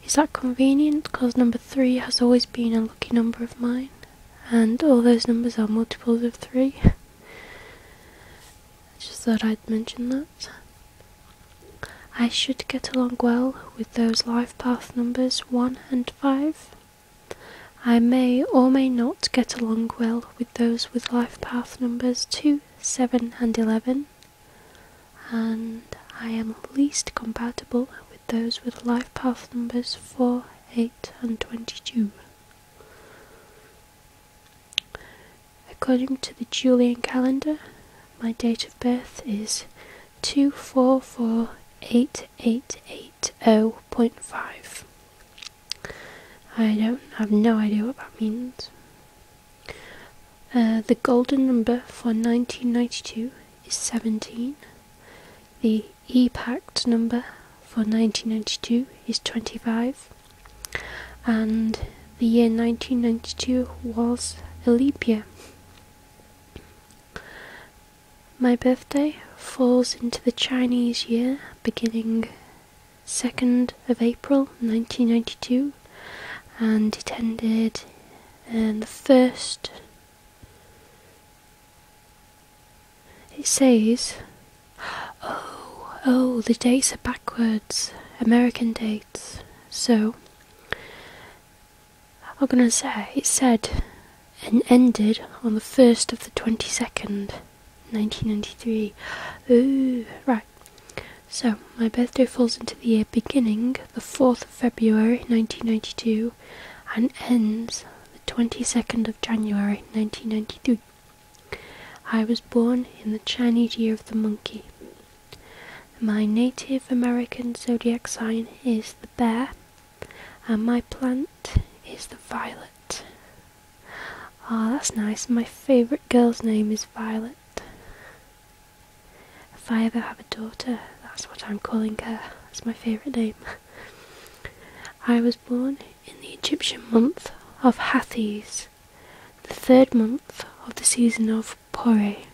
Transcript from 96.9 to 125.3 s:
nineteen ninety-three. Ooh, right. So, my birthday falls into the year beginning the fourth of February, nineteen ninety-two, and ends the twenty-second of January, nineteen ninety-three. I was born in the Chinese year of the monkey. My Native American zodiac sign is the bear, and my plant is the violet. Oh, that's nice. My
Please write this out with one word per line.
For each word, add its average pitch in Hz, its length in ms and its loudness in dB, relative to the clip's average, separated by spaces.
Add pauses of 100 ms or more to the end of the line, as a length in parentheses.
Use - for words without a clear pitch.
nineteen 220 420 -2
ninety-three. 214 600 -4 (560)
Ooh, 254 560 4 (220)
right. 233 160 0 (880)
So, 226 220 0 (240)
my 226 100 0
birthday 247 380 2
falls 240 320 0
into - 160 -10
the - 140 -6
year 220 240 4
beginning 233 640 0 (180)
the 226 60 -10
fourth 254 420 2
of - 80 -16
February, 226 800 2
nineteen 226 420 0
ninety-two, 220 640 -2 (640)
and 233 240 0
ends 226 640 0 (280)
the - 140 -20
twenty-second 233 800 -2
of 220 140 -6
January, 208 640 -2 (100)
nineteen 220 360 -4
ninety-three. 220 500 -2 (1300)
I 220 140 2
was 226 160 0
born 240 460 0 (180)
in 214 80 -2
the 214 80 -4
Chinese 240 580 0
year 220 160 0
of - 120 -10
the 220 100 -6
monkey. 214 480 -4 (1400)
My 214 260 0
Native 254 640 0
American 240 640 -2
zodiac 240 540 -2
sign 226 400 -4 (160)
is 220 300 -2
the - 120 -20 (100)
bear, 233 340 0 (960)
and 220 160 0
my 240 160 2
plant - 800 -2 (240)
is - 220 -14
the - 80 -20
violet. - 880 -10 (1500)
Oh, 226 200 0
that's - 260 -4
nice. 214 320 -4
My 233 160 2